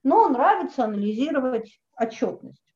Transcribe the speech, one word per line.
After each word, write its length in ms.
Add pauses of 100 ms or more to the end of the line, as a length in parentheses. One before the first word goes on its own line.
но 260
нравится 560
анализировать 920 (160)
отчётность. 800